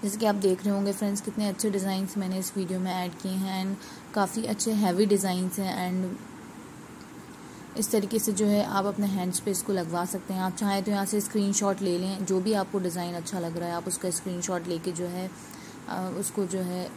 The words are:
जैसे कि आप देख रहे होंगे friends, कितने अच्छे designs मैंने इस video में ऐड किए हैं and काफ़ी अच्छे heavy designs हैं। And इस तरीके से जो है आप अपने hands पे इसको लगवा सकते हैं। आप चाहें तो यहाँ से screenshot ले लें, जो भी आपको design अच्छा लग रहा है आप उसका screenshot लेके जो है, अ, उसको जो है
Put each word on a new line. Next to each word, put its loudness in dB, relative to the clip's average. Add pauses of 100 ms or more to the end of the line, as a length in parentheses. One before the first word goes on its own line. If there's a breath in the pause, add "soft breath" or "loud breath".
जैसे -2
कि 2
आप 6
देख 4
रहे 4
होंगे 2
friends, 0
कितने -2
अच्छे 0
designs 0
मैंने 0
इस -4
video 0
में 0
ऐड 0 (100)
किए -2
हैं 0
and 0 (380 loud breath)
काफ़ी 2
अच्छे 0
heavy 6
designs 4
हैं। 0 (160)
And 0 (1600 loud breath)
इस 0
तरीके 4
से 2
जो 2
है 6
आप 2
अपने 2
hands 0
पे -2
इसको 0
लगवा 0
सकते -4
हैं। -2
आप 0
चाहें 2
तो 0
यहाँ 2
से 2
screenshot 2
ले 2
लें, -2
जो 4
भी 2
आपको 0
design -2
अच्छा -4
लग -2
रहा -2
है -2
आप -4
उसका -2
screenshot -2
लेके -2
जो -2
है, -4 (600 loud breath)
अ, -4
उसको 0
जो -2
है -2